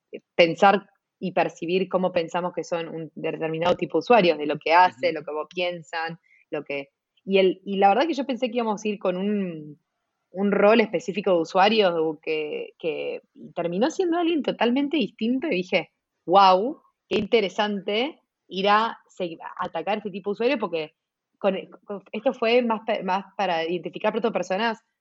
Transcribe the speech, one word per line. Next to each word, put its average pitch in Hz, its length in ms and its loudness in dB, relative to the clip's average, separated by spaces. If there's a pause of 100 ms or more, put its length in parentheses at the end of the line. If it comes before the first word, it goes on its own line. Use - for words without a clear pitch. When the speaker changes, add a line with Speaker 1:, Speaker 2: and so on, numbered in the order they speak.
(360)
Speaker 1:
pensar 185 500 4 (320)
y 180 140 -6
percibir 175 560 -2
cómo 185 240 0
pensamos 175 420 -2
que 160 100 -6
son 165 240 -6
un 160 260 -10
determinado 160 640 -2
tipo 170 220 -2
de - 20 0
usuarios, 175 380 4
de 147 80 -4
lo 151 120 -2
que 151 160 -2
hace, 175 340 4
Speaker 2:
Ujú. 165 60 -2
Speaker 1:
lo 151 100 -8
que 151 80 -10
vos 151 220 -6
piensan, 170 640 -6 (320)
lo 147 140 -6
que... 139 260 -8 (340)
y 190 140 2
el, 190 260 2
y 196 140 -4
la 196 100 6
verdad 226 180 4
que 320 80 -2
yo 254 120 -4
pensé 254 240 -4
que 247 80 -8
íbamos 220 260 -2
a 214 40 -4
ir 208 100 -4
con 180 180 -2
un, 180 600 -6 (520)
un 196 220 -2
rol 202 280 6
específico 196 520 -2
de 170 80 4
usuarios, 190 560 4
o 160 260 -2
que, 151 560 -6
que, 147 440 -6 (120)
y - 180 -20
terminó 180 380 -2
siendo 339 280 0
alguien 330 240 0
totalmente 277 560 0
distinto, 247 500 -2
y 226 80 -2
dije, 180 340 -2 (360)
"Guau, 190 560 4 (260)
qué 185 100 -2
interesante 208 1000 -2 (280)
ir 190 200 -2
a 214 300 2 (200)
segui-, 170 220 -8
a - 260 -10
atacar 180 320 -4
este 208 120 -10
tipo 190 200 -8
de - 20 -2
usuarios", 240 280 -2
porque 165 320 -6 (460)
con, 196 160 0 (300)
con, 202 180 -12 (100)
esto 233 220 -2
fue 240 280 2
más 226 240 -2
pe-, 214 160 -2
más 190 220 -2 (120)
para 175 280 -2
identificar 175 480 -4
protopersonas 214 640 -2 (220)